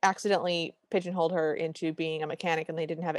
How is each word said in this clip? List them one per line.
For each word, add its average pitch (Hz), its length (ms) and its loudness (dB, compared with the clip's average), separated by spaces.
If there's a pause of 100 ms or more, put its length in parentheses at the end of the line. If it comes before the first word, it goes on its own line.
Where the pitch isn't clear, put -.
accidentally 180 720 2 (140)
pigeonholed 180 420 2
her 156 220 2
into 160 380 -2
being 160 300 -4
a 156 40 -2
mechanic, 160 420 -2
and 165 100 -6
they 165 80 -2
didn't 165 180 -6
have 160 140 -2